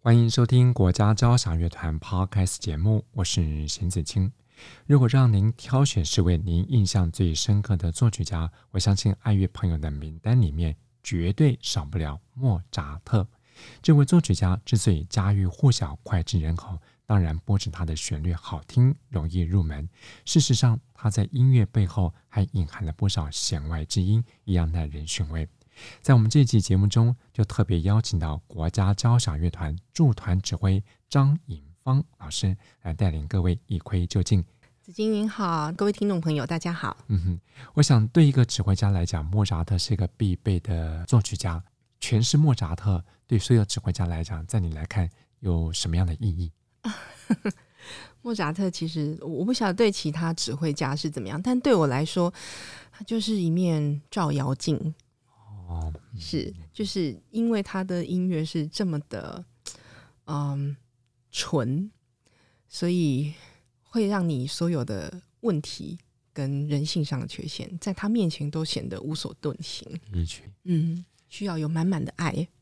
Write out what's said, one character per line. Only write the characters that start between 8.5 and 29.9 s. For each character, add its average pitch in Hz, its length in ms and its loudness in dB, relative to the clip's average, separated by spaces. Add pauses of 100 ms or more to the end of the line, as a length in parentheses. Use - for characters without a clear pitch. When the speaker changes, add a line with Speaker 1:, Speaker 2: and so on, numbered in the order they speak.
Speaker 1:
我 92 80 -4
相 98 180 2
信 98 240 2
爱 107 140 0
乐 95 140 2
朋 - 200 -4
友 82 80 0
的 76 140 -4
名 78 300 -8
单 120 200 2
里 90 100 4
面 78 240 -2 (280)
绝 87 280 -2
对 127 300 2
少 - 240 -4
不 71 140 -6
了 76 200 -4 (140)
莫 120 380 0
扎 73 340 -8
特。 107 240 0 (540)
这 160 120 6
位 143 80 8
作 170 160 6
曲 98 160 4
家 90 300 2
之 113 140 2
所 101 120 2
以 80 200 2
家 101 240 2
喻 98 120 2
户 127 240 4
晓、 80 320 -2
脍 85 200 0
炙 90 180 0
人 82 160 0
口， 87 240 -8 (240)
当 104 160 2
然 78 200 0
不 98 180 0
止 - 100 -2
他 85 160 -6
的 78 100 -4
旋 76 280 -6
律 87 100 0
好 82 340 -8
听、 127 280 4 (160)
容 82 180 -2
易 90 120 0
入 87 220 2
门。 76 240 -4 (380)
事 - 160 2
实 139 140 4
上， 117 260 2 (140)
他 - 160 -2
在 98 220 0
音 131 200 4
乐 113 140 6
背 107 180 2
后 87 300 0 (140)
还 95 240 0
隐 87 140 0
含 - 160 -10
了 82 120 -4
不 - 120 -2
少 78 240 -2
弦 73 380 -4
外 80 160 -4
之 - 160 -2
音， 104 240 4 (200)
一 95 100 0
样 82 180 2
耐 82 140 -2
人 73 200 -8
寻 80 220 -4
味。 78 180 -4 (560)
在 143 100 4
我 127 60 8
们 110 100 4
这 143 160 6
期 117 160 4
节 95 160 2
目 101 120 4
中， 117 260 4 (180)
就 110 120 2
特 - 180 -2
别 90 200 2
邀 104 200 4
请 - 160 0
到 78 300 -2
国 78 200 -2
家 98 240 2
交 117 240 4
响 73 220 0
乐 85 100 2
团 80 280 -4 (160)